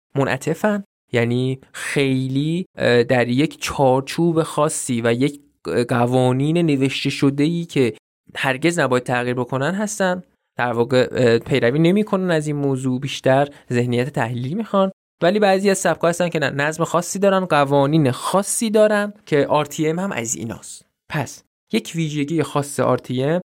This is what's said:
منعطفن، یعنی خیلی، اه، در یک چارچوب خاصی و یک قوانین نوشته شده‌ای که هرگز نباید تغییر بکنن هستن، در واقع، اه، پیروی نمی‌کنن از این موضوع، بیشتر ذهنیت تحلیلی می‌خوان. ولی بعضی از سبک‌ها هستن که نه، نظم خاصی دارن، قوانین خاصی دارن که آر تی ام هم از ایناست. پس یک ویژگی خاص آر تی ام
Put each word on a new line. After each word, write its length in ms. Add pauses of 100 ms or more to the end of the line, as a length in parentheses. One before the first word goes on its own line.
(140)
منعطفن، 680 (280)
یعنی 480 (120)
خیلی، 960 (100)
اه، 260
در 260
یک 320
چارچوب 840
خاصی 600
و 80
یک 280 (480)
قوانین 680
نوشته 520
شده‌ای 540
که 300 (400)
هرگز 440
نباید 240
تغییر 320
بکنن 400
هستن، 480 (340)
در 160
واقع، 400
اه، 260
پیروی 400
نمی‌کنن 520
از 160
این 100
موضوع، 440
بیشتر 480 (240)
ذهنیت 360
تحلیلی 460
می‌خوان. 360 (320)
ولی 160
بعضی 320
از 80
سبک‌ها 300
هستن 200
که 100
نه، 120
نظم 340
خاصی 340
دارن، 260
قوانین 680
خاصی 600
دارن 420 (140)
که 200
آر 180
تی 240
ام 100
هم 140
از 240
ایناست. 480 (240)
پس 340 (300)
یک 220
ویژگی 480
خاص 380
آر 180
تی 240
ام 260